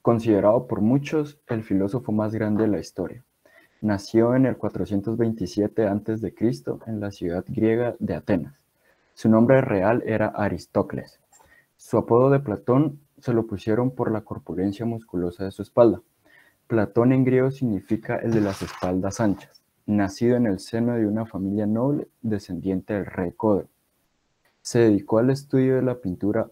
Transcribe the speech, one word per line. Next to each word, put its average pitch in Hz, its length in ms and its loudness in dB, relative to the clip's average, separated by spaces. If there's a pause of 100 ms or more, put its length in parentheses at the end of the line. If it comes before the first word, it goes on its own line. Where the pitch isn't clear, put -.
Considerado 113 640 4
por - 140 -2
muchos 143 640 0
el 110 160 -4
filósofo 101 480 -2
más 107 220 -2
grande 107 300 0
de 110 80 2
la 87 100 -2
historia. 90 420 -10 (600)
Nació 110 520 2
en 131 120 4
el 113 100 0
cuatrocientos 101 640 -4
veintisiete 113 680 0
antes 104 360 -4
de 95 120 -6
Cristo 131 520 -4
en 110 140 -8
la 101 100 -6
ciudad 90 360 -6
griega 113 520 0
de - 160 -4
Atenas. - 400 -4 (580)
Su - 160 -2
nombre 120 320 6
real 110 460 0
era 107 220 0
Aristócles. - 920 -4 (560)
Su - 220 -2
apodo 120 320 4
de 139 100 4
Platón 131 580 0 (220)
se 123 140 -4
lo 113 120 0
pusieron 113 440 -2
por 117 200 -4
la 107 120 -4
corpulencia 98 640 -6
musculosa 95 580 -6
de 98 60 -6
su - 100 -16
espalda. 104 400 4 (680)
Platón 117 460 2
en 131 140 2
griego 127 240 2
significa 110 680 -4
el 113 140 -4
de 113 100 2
las 98 220 -2
espaldas 92 580 -4
anchas. - 400 -4 (260)
Nacido 104 500 0
en 120 100 2
el 95 140 -2
seno 117 340 -2
de 113 100 0
una 107 220 -2
familia 101 400 -4
noble, 123 400 -2 (160)
descendiente 95 720 -4
del 92 120 -4
rey 90 260 -4
Codo, 104 340 0 (960)
se - 160 -2
dedicó 110 400 4
al 123 120 4
estudio 131 440 2
de 127 80 2
la 127 140 -2
pintura 101 560 -4